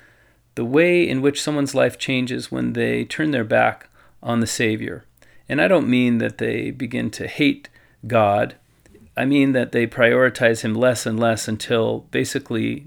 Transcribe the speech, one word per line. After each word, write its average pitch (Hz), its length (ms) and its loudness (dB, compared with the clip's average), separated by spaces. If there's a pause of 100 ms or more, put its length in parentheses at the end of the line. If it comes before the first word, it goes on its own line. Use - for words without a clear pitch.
(560)
the 123 80 -4
way 170 440 2
in 131 140 -2
which 139 200 0
someone's 143 340 -2
life 127 220 0
changes 127 540 -4
when 123 200 -4
they 117 320 -2
turn 156 280 -4
their 123 120 0
back 117 460 0 (340)
on 120 160 0
the 113 80 0
Savior. 110 560 -4 (460)
And 143 120 0
I 180 60 4
don't 165 220 2
mean 123 300 2
that 113 180 -4
they 113 340 -4
begin 120 400 -6
to - 160 -10
hate - 400 0 (400)
God. 110 480 2 (640)
I 127 80 0
mean 139 260 4
that 123 220 0
they 120 120 2
prioritize 120 760 2
him 110 120 -2
less 123 320 0
and 113 140 -2
less 113 300 0
until 113 640 -2
basically 127 760 -4